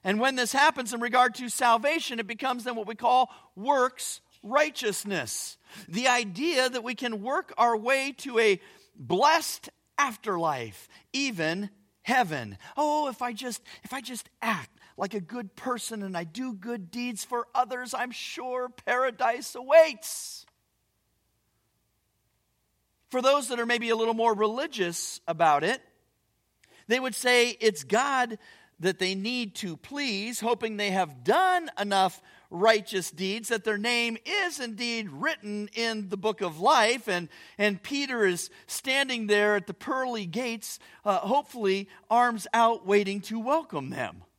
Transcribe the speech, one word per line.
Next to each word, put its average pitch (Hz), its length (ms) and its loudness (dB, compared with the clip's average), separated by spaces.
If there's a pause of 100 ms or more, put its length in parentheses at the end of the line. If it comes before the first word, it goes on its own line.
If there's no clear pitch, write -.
And 202 160 0
when 262 160 2
this 247 160 0
happens 269 420 2
in 233 60 -6
regard 247 340 4
to 247 140 -10
salvation, 240 720 2
it 202 80 -6
becomes 247 340 -4
then 247 140 -6
what 214 100 -6
we 226 80 -8
call 247 400 2 (220)
works 254 640 0 (220)
righteousness. 208 1160 -2 (300)
The 226 180 -2
idea 247 640 2
that 240 140 -6
we 247 100 -6
can 226 260 -6
work 269 380 -2
our 226 180 6
way 269 420 0
to 254 200 -4
a 208 220 4 (340)
blessed 214 720 2 (300)
afterlife, 165 920 -4 (240)
even 202 560 -2 (340)
heaven. 156 540 0 (200)
"Oh, 294 320 0
if 240 120 -10
I 247 120 -4
just, 233 280 -8 (220)
if - 100 -14
I 269 80 -8
just 240 300 -12 (100)
act 208 300 -4 (260)
like 190 180 -6
a 202 60 -2
good 202 360 -10
person 220 480 -6
and 185 120 -6
I 170 60 -4
do 233 300 -8
good 196 400 -10
deeds 240 320 -6
for 240 280 -4
others, 254 400 -2
I'm 247 200 -4
sure 247 560 -6
paradise 247 880 -2
awaits." 277 880 4 (2500)
For 254 120 -2
those 269 280 4
that 240 100 -4
are 233 80 -2
maybe 233 220 0
a 226 80 2
little 226 180 0
more 226 200 4
religious 220 920 -2
about 160 380 4
it, 247 180 0 (1040)
they 247 140 2
would 254 160 -4
say 247 420 4
it's 208 240 2
God 240 560 0 (400)
that 180 200 -2
they 185 160 0
need 220 420 -4
to 170 220 -6
please, 240 600 -6
hoping 226 380 -2
they 202 140 -2
have 151 340 -2
done 349 460 4 (100)
enough 196 400 2 (300)
righteous 196 600 2
deeds 190 380 -4
that 226 160 -2
their 214 140 0
name 233 460 0
is 359 360 -2
indeed 226 500 -6
written 208 600 -6
in 220 380 -4
the 208 60 -4
book 202 260 -2
of 165 180 -6
life, 226 480 2
and, 175 200 -2 (280)
and 202 260 0
Peter 269 440 -2
is 180 240 0 (160)
standing 262 600 -2
there 208 280 6
at 185 100 -2
the 196 80 -10
pearly 254 520 -4
gates, 226 520 -6 (260)
uh, 196 140 2
hopefully 202 720 0 (220)
arms 233 420 4
out, 226 340 4
waiting 202 340 2
to 220 200 -6
welcome 220 480 -2
them. 92 340 -8 (160)